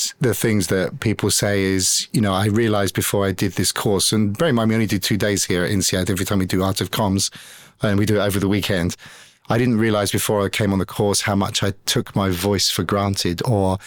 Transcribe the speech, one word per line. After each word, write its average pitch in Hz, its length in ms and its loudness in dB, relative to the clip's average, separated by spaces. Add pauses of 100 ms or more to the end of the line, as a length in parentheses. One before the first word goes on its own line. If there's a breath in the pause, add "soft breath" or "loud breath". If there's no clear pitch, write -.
(220)
the 117 140 2
things 107 320 0
that 95 320 -2
people 104 320 0
say 101 320 0
is, 95 500 0
you 120 80 2
know, 101 100 2
"I 95 140 2
realized 107 480 2
before 101 320 0
I 95 80 0
did 95 200 -2
this - 200 -2
course," 101 400 0
and 107 240 0
bear 165 120 2
in 123 60 2
mind, 113 140 2
we 110 60 2
only 113 120 2
do 101 120 0
two 107 180 -2
days 101 260 0
here 90 220 0
at 82 60 -2
insead. 92 380 0
Every 95 160 -2
time 101 140 0
we 95 60 0
do 92 180 0
Art 95 160 0
of 98 120 -4
Comms, 98 380 0 (520 loud breath)
and 101 180 2
we 107 60 2
do 104 100 2
it 98 80 2
over 101 160 0
the 98 80 0
weekend, 95 480 0 (540 loud breath)
"I 113 80 2
didn't 120 200 2
realize 107 320 2
before 101 360 0
I - 20 0
came 101 240 0
on 95 80 2
the 92 60 0
course 101 360 0
how 101 140 0
much 101 280 -2
I 98 100 0 (120)
took - 300 -2
my 98 140 0
voice 92 400 0
for - 140 -2
granted, 101 640 -2
or 95 420 0